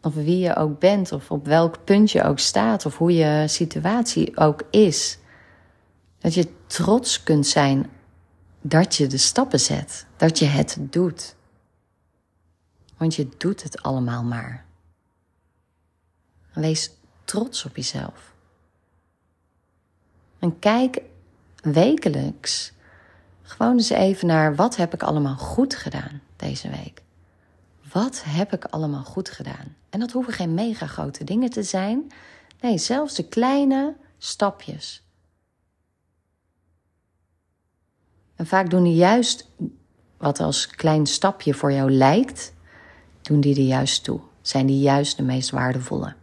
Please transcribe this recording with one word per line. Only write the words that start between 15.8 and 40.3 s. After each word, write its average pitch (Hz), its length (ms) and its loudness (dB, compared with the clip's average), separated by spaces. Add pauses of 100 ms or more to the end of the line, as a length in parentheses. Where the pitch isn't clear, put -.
Wees 156 380 -4 (320)
trots - 420 -6
op 127 100 -14
jezelf. - 580 -10 (2000)
En 170 200 -2
kijk 247 420 0 (540)
wekelijks 151 1160 0 (680)
gewoon - 320 0
eens 233 160 2
even 190 380 2
naar: 156 280 2
wat 214 200 0
heb 170 180 -2
ik - 100 -8
allemaal 139 340 -2
goed - 380 -2
gedaan 139 460 -12 (140)
deze - 340 -8
week? - 340 -14 (880)
Wat 254 340 -4
heb 165 280 -2
ik 165 120 -8
allemaal 147 380 -6
goed - 260 -10
gedaan? 139 460 -16 (200)
En 214 60 -4
dat 240 100 -6
hoeven 247 220 -4
geen 170 200 -4
megagrote 165 680 -6
dingen 220 260 -2
te 220 140 -6
zijn. 208 480 -4 (500)
Nee, 233 160 0
zelfs 277 380 -2
de - 120 -6
kleine 269 680 0 (220)
stapjes. - 840 -6 (3250)
En 165 120 -6
vaak 190 220 2
doen 180 140 4
die 170 120 4
juist 214 540 4 (680)
wat 143 220 -2